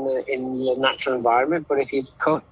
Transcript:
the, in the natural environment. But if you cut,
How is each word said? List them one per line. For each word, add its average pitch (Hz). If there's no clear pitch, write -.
the, 131
in 131
the 131
natural 135
environment. 127
But 143
if 135
you 135
cut, 151